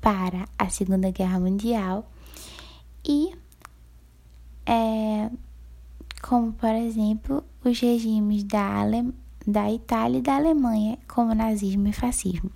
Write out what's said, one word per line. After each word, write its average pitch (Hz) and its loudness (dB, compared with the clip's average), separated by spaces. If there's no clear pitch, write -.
para 185 0
a 190 -8
Segunda 190 0
Guerra 185 0
Mundial. 196 -2
E, 302 2
é, 220 0
como, 233 2
por 220 0
exemplo, 220 0
os 240 2
regimes 220 2
da 202 0
Ale-, 233 2
da 208 2
Itália 233 0
e 254 -2
da 269 2
Alemanha, 247 2
como 226 2
nazismo 208 2
e 208 0
fascismo. 190 -2